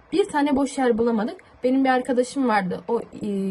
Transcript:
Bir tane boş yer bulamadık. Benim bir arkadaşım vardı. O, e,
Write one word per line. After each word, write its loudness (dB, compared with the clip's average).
Bir 2
tane 0
boş -2
yer 2
bulamadık. 0
Benim 2
bir 4
arkadaşım 0
vardı. 0
O, 0
e, -8